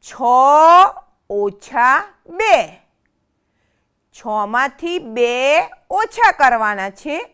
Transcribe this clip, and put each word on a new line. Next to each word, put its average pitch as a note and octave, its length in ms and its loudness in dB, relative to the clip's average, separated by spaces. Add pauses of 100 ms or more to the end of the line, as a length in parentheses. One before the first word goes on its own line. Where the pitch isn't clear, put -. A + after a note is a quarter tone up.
છ - 60 -20 (1160)
ઓછા G3+ 640 -2 (420)
બે. G#4 160 0 (1600)
છમાંથી B3 840 -6
બે A#3+ 320 -4 (580)
ઓછા G#4+ 420 0
કરવાના G#3+ 580 -2
છે C#4+ 280 -12 (160)